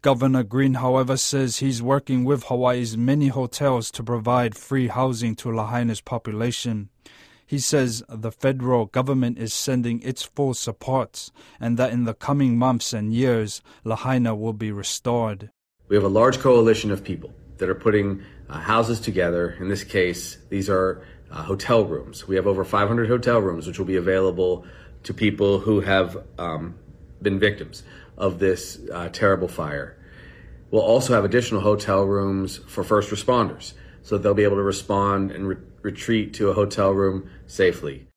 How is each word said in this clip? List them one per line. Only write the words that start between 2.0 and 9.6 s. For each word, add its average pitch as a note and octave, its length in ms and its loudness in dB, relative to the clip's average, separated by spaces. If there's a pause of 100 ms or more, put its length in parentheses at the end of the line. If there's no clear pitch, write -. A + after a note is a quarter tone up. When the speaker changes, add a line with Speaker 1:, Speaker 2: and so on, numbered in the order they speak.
Speaker 1:
with C3 200 0
Hawaii's B2 520 0
many C3+ 320 2
hotels B2+ 640 -2
to - 120 -12
provide A#2+ 520 0
free C3 300 -2
housing A#2+ 500 -2
to - 140 -8
Lahaina's A2+ 500 -2
population. A2+ 880 -6 (560)
He C#3+ 140 -4
says B2 500 0
the A2+ 220 -8
federal B2+ 560 0
government B2+ 520 0
is A2 140 -6
sending A#2+ 500 -2